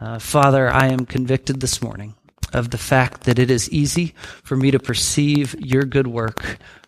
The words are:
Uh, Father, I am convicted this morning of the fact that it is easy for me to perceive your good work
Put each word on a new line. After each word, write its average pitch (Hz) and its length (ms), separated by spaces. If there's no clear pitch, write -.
Uh, 113 180
Father, 135 520
I 131 160
am 131 180
convicted 131 560
this 127 220
morning 107 320
of 120 160
the 120 80
fact - 460
that 120 140
it 123 120
is 120 200
easy 160 440
for - 140
me 135 140
to 131 80
perceive 147 800
your 131 240
good 131 240
work 117 520